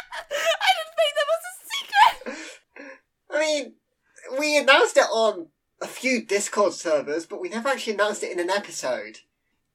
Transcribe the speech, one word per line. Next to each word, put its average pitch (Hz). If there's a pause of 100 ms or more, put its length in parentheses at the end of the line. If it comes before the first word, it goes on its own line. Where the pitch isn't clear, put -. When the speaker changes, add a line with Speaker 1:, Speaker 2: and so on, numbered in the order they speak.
(300)
Speaker 1:
I 659
didn't 640
think 605
that 605
was 659
a 740 (160)
secret! - (320)
Speaker 2:
I 285
mean, 294 (640)
we 294
announced 285
it 262
on 214 (320)
a 185
few 240
Discord 202
servers, 156
but -
we 180
never 226
actually 240
announced 208
it -
in 175
an 175
episode. 123 (540)